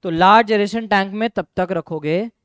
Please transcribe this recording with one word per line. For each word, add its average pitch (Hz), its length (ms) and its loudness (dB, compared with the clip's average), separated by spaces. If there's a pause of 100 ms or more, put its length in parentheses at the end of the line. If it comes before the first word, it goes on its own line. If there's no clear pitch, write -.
तो 185 60 -6
लार्ज 202 420 4
एरेशन 208 340 -2
टैंक 196 280 0
में 220 160 -4
तब 185 160 -6 (100)
तक 180 140 -2
रखोगे 170 600 -4 (140)